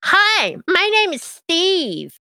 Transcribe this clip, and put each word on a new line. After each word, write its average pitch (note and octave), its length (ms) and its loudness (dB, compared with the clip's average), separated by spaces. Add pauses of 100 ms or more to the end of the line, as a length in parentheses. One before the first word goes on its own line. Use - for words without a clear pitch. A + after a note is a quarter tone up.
Hi, G4+ 520 2 (120)
my F#4 260 2
name G#4+ 200 2
is B3+ 100 -8
Steve. E4 960 -4